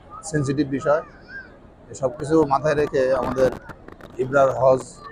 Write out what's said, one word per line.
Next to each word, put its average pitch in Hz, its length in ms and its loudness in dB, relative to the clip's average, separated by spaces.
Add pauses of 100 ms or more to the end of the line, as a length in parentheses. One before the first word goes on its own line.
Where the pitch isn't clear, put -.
(240)
সেনসিটিভ 143 440 -2
বিষয়। 139 340 0 (880)
এই 113 60 -16
সব 131 220 -4
কিছু 151 280 2
মাথায় 139 300 0
রেখে 139 380 0
আমাদের 127 380 0 (640)
ইব্রার 131 340 2
হজ 127 300 4 (300)